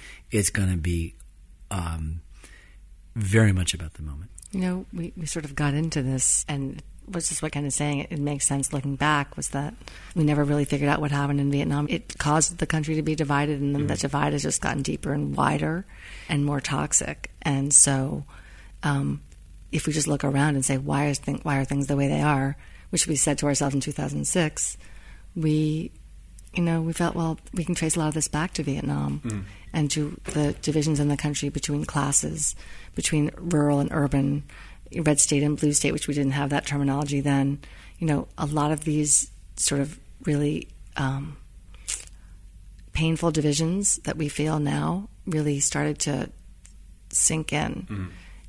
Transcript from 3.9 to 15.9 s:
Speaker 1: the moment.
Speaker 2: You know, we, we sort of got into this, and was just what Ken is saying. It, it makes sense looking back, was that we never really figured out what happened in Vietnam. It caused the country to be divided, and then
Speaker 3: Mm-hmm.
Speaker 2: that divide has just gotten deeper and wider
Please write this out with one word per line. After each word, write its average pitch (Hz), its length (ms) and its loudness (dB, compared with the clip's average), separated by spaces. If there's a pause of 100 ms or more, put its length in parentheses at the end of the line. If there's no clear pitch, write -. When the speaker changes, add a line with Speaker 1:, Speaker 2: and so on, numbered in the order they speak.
Speaker 1:
the 76 80 -10
moment. 76 280 -10 (200)
Speaker 2:
You 190 100 -2
know, 185 320 -2
we, 175 240 -6
we 160 80 -6
sort 151 200 -4
of 139 100 -10
got 143 180 2
into 156 280 0
this, 131 460 0
and 143 360 -4 (220)
was 180 220 -4
just - 140 -4
what 156 100 -2
Ken 143 140 -2
is 135 100 -2
saying. 147 240 0
It, - 140 -6
it 147 60 -2
makes 143 280 0
sense 139 240 0
looking 139 240 -2
back, 143 400 2
was - 140 -6
that 143 240 -4 (420)
we 165 80 4
never 147 220 4
really 147 180 4
figured 143 260 2
out 151 120 4
what 143 100 0
happened 143 300 2
in 139 100 2
Vietnam. 147 380 2
It - 280 -4
caused 156 420 2
the 156 60 0
country 156 300 0
to 156 60 2
be 156 120 0
divided, 147 460 2
and 143 160 2
then 143 60 2
Speaker 3:
Mm-hmm. 147 60 2
Speaker 2:
that 151 120 0
divide 147 320 2
has 147 120 0
just 151 180 0
gotten - 220 0
deeper - 280 -2
and 143 240 0
wider 147 500 2 (440)